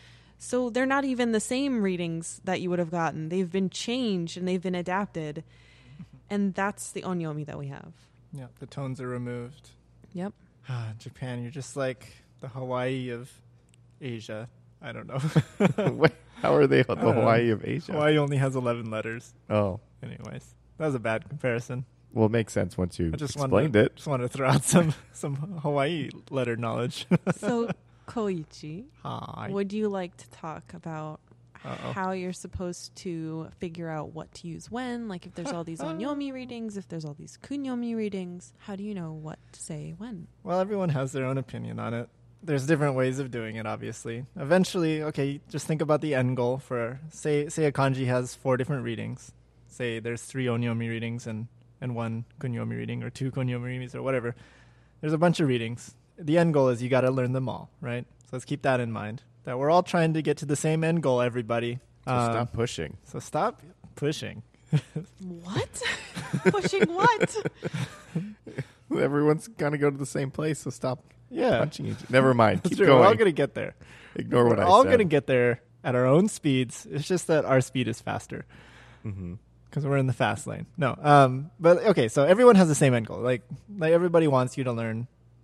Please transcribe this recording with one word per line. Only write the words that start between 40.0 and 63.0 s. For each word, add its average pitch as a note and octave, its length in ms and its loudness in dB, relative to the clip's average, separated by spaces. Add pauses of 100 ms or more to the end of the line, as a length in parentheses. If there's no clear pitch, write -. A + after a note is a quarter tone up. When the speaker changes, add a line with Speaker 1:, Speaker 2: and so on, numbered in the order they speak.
Speaker 2:
Well, F3+ 160 0
everyone F#3+ 300 0
has C3+ 220 0
their C3+ 120 -2
own C3 140 -2
opinion A#2 420 -8
on A2+ 140 -4
it. A#2+ 140 -6 (340)
There's C#3 240 -2
different C#3+ 280 2
ways C3 240 0
of C3+ 120 -6
doing A2+ 260 -8
it, A2 100 -8
obviously. A#2 600 -8 (100)
Eventually, D#3+ 680 0
okay, C#3+ 440 -4
just - 180 -8
think D#3 140 0
about D3+ 220 2
the D3+ 120 0
end B2+ 220 2
goal B2 220 0
for, B2 420 -6 (100)
say, D3 380 -2
say D#3+ 160 0
a C#3+ 80 4
kanji C3+ 340 2
has B2 300 0
four B2+ 220 0
different C3 260 -4
readings. A2+ 480 -8 (360)
Say A#2 300 -6
there's A#2 240 -8
three C3 240 -6
onyomi A#2 440 0
readings A#2 360 -6
and, A2+ 220 -8 (320)
and B2 160 -6
one A2+ 300 -6 (140)
kunyomi A#2 360 -6
reading A#2 260 -8
or A#2+ 60 -8
two C3 240 -6
kunyomi B2 320 -4
readings B2+ 300 -10
or B2 80 -8
whatever. A#2+ 340 -2 (640)
There's D#3 140 -2
a D3+ 40 2
bunch E3+ 220 4
of D3+ 80 2
readings. A#2+ 460 -4 (240)
The D#3+ 200 2
end E3+ 160 6
goal C3+ 140 6
is A#2+ 140 0
you B2 80 -2
gotta B2+ 200 4
learn B2+ 220 0
them C3 160 -2
all, - 220 -10 (100)
right? A#2+ 240 -6 (200)
So - 120 -20
let's B2 80 -10
keep - 180 -6
that C3 160 4
in A#2 140 -4
mind, G#2+ 300 -8 (220)
that B2 140 -6
we're C#3 120 0
all F3+ 120 6
trying D#3+ 320 2
to D#3 80 0
get D3 160 0
to D3 80 -8
the D3 80 0
same D#3+ 300 0
end E3 180 2
goal, B2+ 180 4
everybody. A#2+ 600 -2 (260)
Speaker 3:
So B2+ 80 -2
Speaker 2:
Um, A#2+ 180 2
Speaker 3:
stop A#2+ 200 -2
pushing. A#2 520 -4